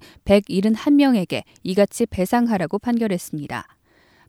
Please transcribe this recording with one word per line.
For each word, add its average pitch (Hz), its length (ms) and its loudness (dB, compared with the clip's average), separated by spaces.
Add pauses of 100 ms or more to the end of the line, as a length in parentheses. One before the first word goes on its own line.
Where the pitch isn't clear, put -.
(240)
백일흔한 208 720 2
명에게 240 480 2 (180)
이같이 202 460 0
배상하라고 208 720 -2
판결했습니다. 202 880 -6 (600)